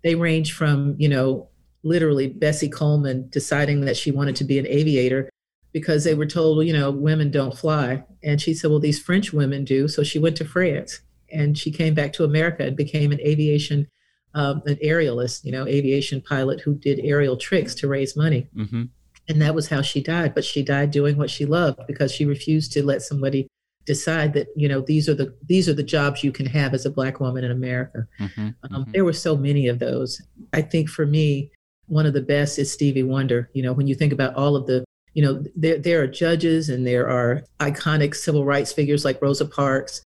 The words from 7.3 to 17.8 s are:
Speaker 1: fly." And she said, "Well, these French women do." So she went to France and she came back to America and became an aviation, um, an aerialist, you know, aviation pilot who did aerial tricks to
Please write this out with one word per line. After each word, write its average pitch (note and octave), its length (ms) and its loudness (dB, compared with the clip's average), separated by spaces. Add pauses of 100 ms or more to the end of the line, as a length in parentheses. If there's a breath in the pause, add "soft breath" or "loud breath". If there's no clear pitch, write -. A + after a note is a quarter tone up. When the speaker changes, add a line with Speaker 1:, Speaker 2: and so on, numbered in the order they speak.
Speaker 1:
fly." D3 460 -2 (200)
And D3 180 0
she E3 140 -2
said, D#3 160 0
"Well, D3+ 80 4
these D3 220 0
French G3 320 0
women C#3 320 0
do." C3+ 220 2
So D3 160 0
she D3 160 -2
went D#3+ 180 2
to D#3 80 -4
France E3+ 560 -2 (300)
and D3 260 0
she - 140 -4
came D#3 220 2
back D3 200 0
to E3+ 100 0
America D#3 420 0
and C3+ 120 -4
became D3 340 0
an C#3+ 80 -2
aviation, D3 680 0 (460)
um, C#3+ 320 -2
an C#3+ 180 0
aerialist, C3 600 0
you C3 80 -6
know, C3 160 -4
aviation C#3 540 0
pilot C3+ 400 -2
who D3 120 0
did C#3+ 300 0
aerial C#3+ 340 2
tricks - 380 -2
to - 120 -4